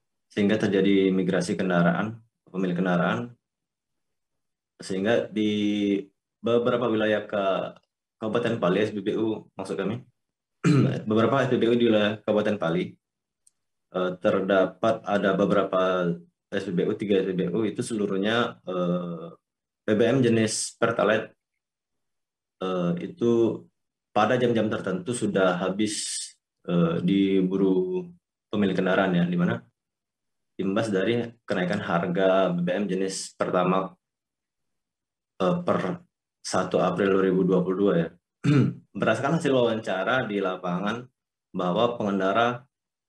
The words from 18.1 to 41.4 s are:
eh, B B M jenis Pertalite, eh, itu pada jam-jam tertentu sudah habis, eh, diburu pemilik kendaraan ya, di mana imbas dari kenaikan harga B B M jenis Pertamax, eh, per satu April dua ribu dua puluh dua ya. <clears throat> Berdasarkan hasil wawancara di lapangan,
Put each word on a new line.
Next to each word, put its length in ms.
eh, 720
B 40
B 80
M 160
jenis 560
Pertalite, 560
eh, 280
itu 640
pada 240
jam-jam 320
tertentu 400
sudah 480
habis, 640
eh, 400
diburu 1040
pemilik 320
kendaraan 320
ya, 160
di 80
mana 240
imbas 320
dari 400
kenaikan 400
harga 720
B 80
B 80
M 160
jenis 480
Pertamax, 640
eh, 140
per 320
satu 400
April 320
dua 160
ribu 160
dua 160
puluh 160
dua 240
ya. 100
<clears throat> 480
Berdasarkan 400
hasil 160
wawancara 720
di 160
lapangan, 640